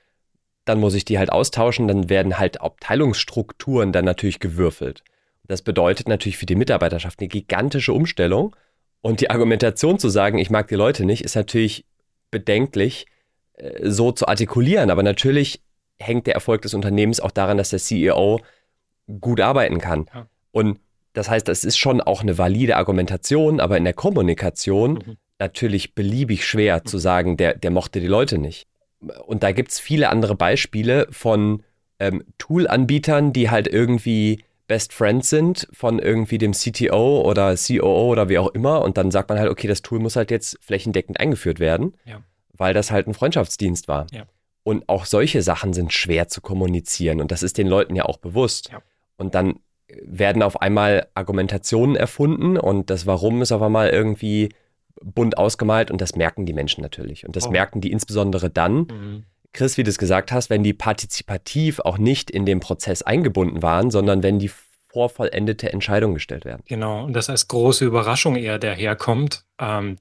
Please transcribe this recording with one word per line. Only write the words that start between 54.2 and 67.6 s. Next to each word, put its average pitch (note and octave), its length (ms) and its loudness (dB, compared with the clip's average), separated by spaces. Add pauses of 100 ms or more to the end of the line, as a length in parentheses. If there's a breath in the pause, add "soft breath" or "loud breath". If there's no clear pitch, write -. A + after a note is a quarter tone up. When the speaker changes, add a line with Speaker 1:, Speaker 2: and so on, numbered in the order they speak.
Speaker 1:
bunt A2+ 340 0
ausgemalt A2 540 2
und F#2 100 -4
das F2+ 140 -4
merken E2+ 320 -2
die E2+ 60 -6
Menschen D2 280 -4
natürlich. - 460 -12
Und - 80 -14
das G2+ 140 -4
Speaker 2:
Oh. - 20 -6
Speaker 1:
merken G#2+ 300 0
die F#2 100 -4
insbesondere G2 580 -2
dann, G2 380 0
Speaker 2:
Mhm. G#2+ 380 -12 (280)
Speaker 1:
Chris, C3 240 0
wie B2+ 60 0
du G#2+ 80 2
es F#2+ 80 -4
gesagt F#2+ 340 0
hast, B2 180 -2
wenn G#2+ 120 2
die G#2 100 2
partizipativ - 1080 -4
auch F#2 180 -2
nicht A#2+ 320 0
in G2 160 -2
den F#2+ 140 2
Prozess - 420 -4
eingebunden F#2+ 600 0
waren, F2 280 2
sondern G2+ 320 2
wenn G2 160 2
die G2 120 -2 (380)
vor A#2+ 200 -2
vollendete G#2+ 640 -4
Entscheidungen G2+ 420 0
gestellt D2 300 -8
werden. A#1+ 220 -12
Speaker 2:
Genau, A2 380 -6
und C#3 100 -6
das A#2 160 -2
als - 180 -2
große B2 360 2